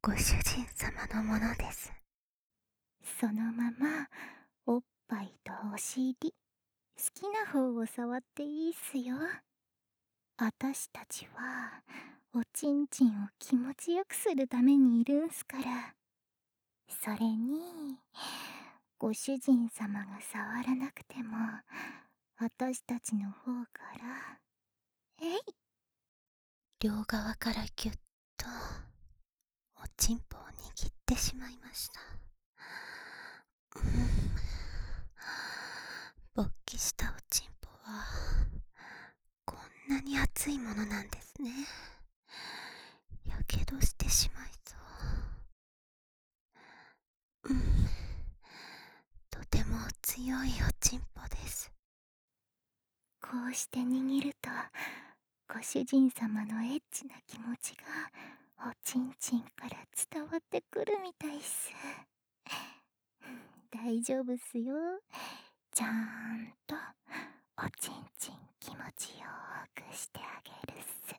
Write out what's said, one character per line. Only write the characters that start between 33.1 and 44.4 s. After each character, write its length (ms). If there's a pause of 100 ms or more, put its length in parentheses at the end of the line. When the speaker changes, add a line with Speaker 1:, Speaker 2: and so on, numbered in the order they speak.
Speaker 1:
う 40
ん。 40 (2500)
勃 160 (160)
起 120
し 160
た 140
お 220
ち 140
ん 60 (100)
ぽ 80 (160)
は、 220 (1400)
こ 140 (320)
ん 40
な 60
に 180
熱 320
い 80
も 160
の 120
な 160
ん 80
で 120
す 200
ね。 100 (1700)
や 100 (100)
け 200
ど 160
し 160
て 100
し 260
ま 120